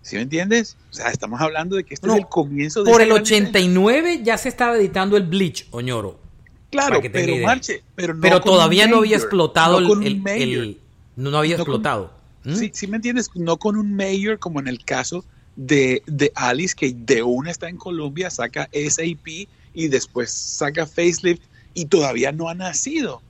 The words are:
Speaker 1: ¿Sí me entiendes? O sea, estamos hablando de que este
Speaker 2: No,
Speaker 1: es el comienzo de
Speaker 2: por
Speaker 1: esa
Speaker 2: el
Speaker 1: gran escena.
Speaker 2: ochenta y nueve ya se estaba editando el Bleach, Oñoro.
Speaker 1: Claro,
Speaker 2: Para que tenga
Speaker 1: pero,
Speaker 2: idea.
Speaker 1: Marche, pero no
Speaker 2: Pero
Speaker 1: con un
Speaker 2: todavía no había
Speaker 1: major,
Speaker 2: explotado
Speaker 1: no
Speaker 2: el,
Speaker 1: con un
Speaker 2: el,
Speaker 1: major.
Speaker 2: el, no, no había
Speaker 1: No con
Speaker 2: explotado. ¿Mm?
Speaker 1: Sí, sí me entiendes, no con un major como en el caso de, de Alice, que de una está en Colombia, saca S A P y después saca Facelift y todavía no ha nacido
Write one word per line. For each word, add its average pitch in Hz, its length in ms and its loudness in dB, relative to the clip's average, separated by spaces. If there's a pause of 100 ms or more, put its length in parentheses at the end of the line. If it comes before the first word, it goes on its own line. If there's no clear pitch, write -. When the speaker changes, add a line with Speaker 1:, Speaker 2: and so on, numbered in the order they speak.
Speaker 1:
¿Sí - 160 -12
me 113 60 -6
entiendes? 190 540 -2 (140)
O - 20 -20
sea, 117 160 -6
estamos 113 320 -6
hablando 160 340 -4
de 185 80 -2
que - 100 -14
este 190 140 -8
Speaker 2:
No, 220 60 4
Speaker 1:
es 208 60 6
el 185 80 -4
comienzo 151 560 -2
de 220 80 6
Speaker 2:
por 233 100 8
Speaker 1:
esa - 20 8
Speaker 2:
el 220 100 4
Speaker 1:
gran 214 100 4
escena. 214 220 4
Speaker 2:
ochenta 202 140 0
y 180 80 2
nueve 240 560 2
ya 220 140 0
se 254 120 -6
estaba 240 280 0
editando 196 380 0
el 202 80 4
Bleach, 170 480 -2
Oñoro. 120 480 -6 (500)
Speaker 1:
Claro, 277 200 0
Speaker 2:
Para 156 120 2
que 123 80 -6
tenga - 160 -2
Speaker 1:
pero, - 120 0
Speaker 2:
idea. 120 100 0
Speaker 1:
Marche, 240 360 -2 (120)
pero 170 200 -6
no 160 60 -6
Speaker 2:
Pero 185 200 6
Speaker 1:
con 196 100 2
un 185 60 8
Speaker 2:
todavía 175 300 6
no 233 100 6
había 214 200 4
Speaker 1:
major, 220 80 0
Speaker 2:
explotado 170 480 4
Speaker 1:
no 185 60 6
Speaker 2:
el, 175 80 4
Speaker 1:
con 208 120 6
un 208 80 -2
Speaker 2:
el, 101 140 -2
Speaker 1:
major. 196 200 -4
Speaker 2:
el, 123 380 -4 (360)
no, 135 160 -6
no 147 60 0
había 160 200 0
Speaker 1:
No 170 60 -4
con 147 100 -4
Speaker 2:
explotado. 110 400 -4 (300)
¿Mm? 147 120 -6
Speaker 1:
Sí, 226 180 -4
sí 202 140 -10
me 208 100 -6
entiendes, 240 380 -4
no 170 220 -2
con 208 200 0
un 202 180 -2
major 196 440 -2
como 160 200 -6
en 139 80 -8
el 123 160 -8
caso 139 400 -6 (320)
de, 139 520 2
de 147 280 0
Alice, 131 400 -2
que 135 180 -2
de 117 300 0
una 123 280 -2
está 170 180 -10
en 175 80 -14
Colombia, 170 520 -8
saca 143 420 -6
S 147 300 -2
A 165 220 -6
P 165 240 -14 (260)
y 160 140 -4
después 127 440 -2
saca 151 540 -6
Facelift 170 580 0 (320)
y 175 100 -6
todavía 135 460 2
no 165 180 -6
ha 170 60 -10
nacido 185 760 -6